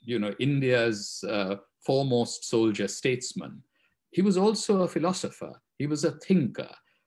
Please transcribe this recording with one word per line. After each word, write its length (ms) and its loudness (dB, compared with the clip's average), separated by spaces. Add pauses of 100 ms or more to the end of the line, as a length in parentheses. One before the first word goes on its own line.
you 200 -4
know, 180 -2
India's, 920 0
uh, 280 -2 (240)
foremost 640 0
soldier 420 2
statesman. 760 -6 (480)
He 120 0
was 160 4
also 440 2
a 60 2
philosopher. 640 -4 (260)
He 80 -4
was 180 -2
a 80 2
thinker, 580 0 (360)